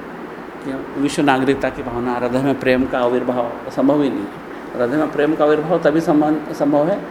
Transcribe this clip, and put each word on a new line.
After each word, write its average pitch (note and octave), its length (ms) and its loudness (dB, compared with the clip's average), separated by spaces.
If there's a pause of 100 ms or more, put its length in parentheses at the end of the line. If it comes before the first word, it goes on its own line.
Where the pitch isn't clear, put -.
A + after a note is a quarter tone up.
(640)
क्या C3+ 360 -8
विश्व C#3+ 200 0
नागरिकता C3+ 480 2
की C3 140 -8
भावना, B2 320 -4
हृदय B2 260 0
में C3+ 180 0
प्रेम C3 260 2
का C3 140 -2
आविर्भाव B2 520 0 (240)
संभव C#3+ 260 4
ही C#3 80 2
नहीं G#2+ 100 -4
है। - 640 -8
हृदय B2 160 0
में D3 140 0
प्रेम D3 240 0
का D3+ 100 2
आविर्भाव D#3 380 2
तभी D#3 180 4
संभव, D3+ 520 2
संभव D3 340 2
है G3+ 240 0